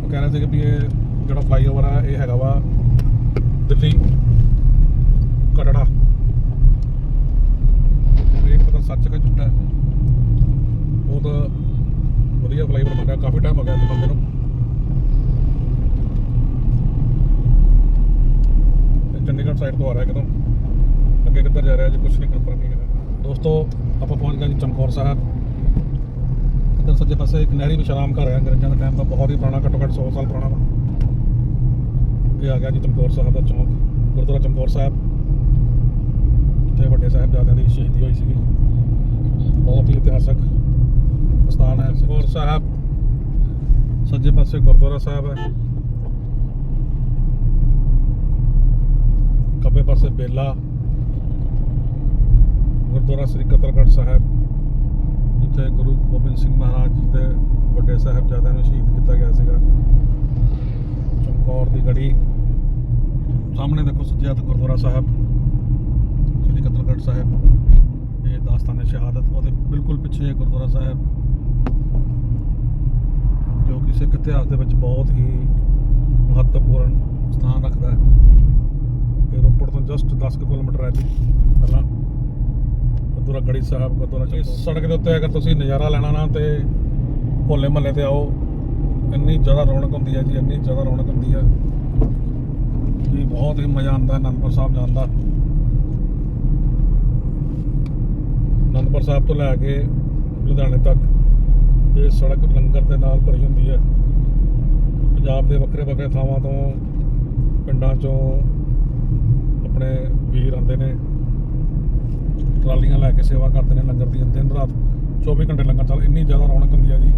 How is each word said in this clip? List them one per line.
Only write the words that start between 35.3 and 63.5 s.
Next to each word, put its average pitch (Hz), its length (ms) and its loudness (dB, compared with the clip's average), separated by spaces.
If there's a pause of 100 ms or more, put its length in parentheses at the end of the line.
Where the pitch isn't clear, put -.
ਜਿੱਥੇ - 220 2
ਵੱਡੇ - 200 2
ਸਾਹਿਬਜ਼ਾਦਿਆਂ 127 480 2
ਦੀ - 120 2
ਸ਼ਹੀਦੀ - 340 0
ਹੋਈ 123 120 0
ਸੀਗੀ। - 200 -2 (1200)
ਬਹੁਤ - 300 2
ਹੀ - 60 4
ਇਤਿਹਾਸਕ - 440 2 (1120)
ਸਥਾਨ - 300 2
ਹੈ - 120 -2
ਚਮਕੌਰ 143 340 2
ਸਾਹਿਬ। 151 360 -2 (1400)
ਸੱਜੇ 143 240 0
ਪਾਸੇ 139 280 2
ਗੁਰਦੁਆਰਾ 139 400 8
ਸਾਹਿਬ 143 280 -6
ਹੈ, - 220 -8 (4000)
ਖੱਬੇ - 180 4
ਪਾਸੇ 135 260 2
ਬੇਲਾ, 127 460 -4 (2250)
ਗੁਰਦੁਆਰਾ 131 360 0
ਸ੍ਰੀ - 180 -2
ਕਤਲਗੜ੍ਹ - 460 4
ਸਾਹਿਬ, - 320 4 (1200)
ਜਿੱਥੇ 135 300 0
ਗੁਰੂ 131 240 0 (160)
ਗੋਬਿੰਦ 127 260 0
ਸਿੰਘ 135 200 0
ਮਹਾਰਾਜ - 360 2
ਜੀ - 200 -2
ਦੇ - 140 0 (480)
ਵੱਡੇ - 240 2
ਸਾਹਿਬਜ਼ਾਦਿਆਂ - 540 0
ਨੂੰ - 120 0
ਸ਼ਹੀਦ - 300 2
ਕੀਤਾ - 200 2
ਗਿਆ - 180 2
ਸੀਗਾ। - 260 2 (1700)
ਚਮਕੌਰ 127 440 -2
ਦੀ 123 180 0
ਗੜੀ, 131 280 0 (1400)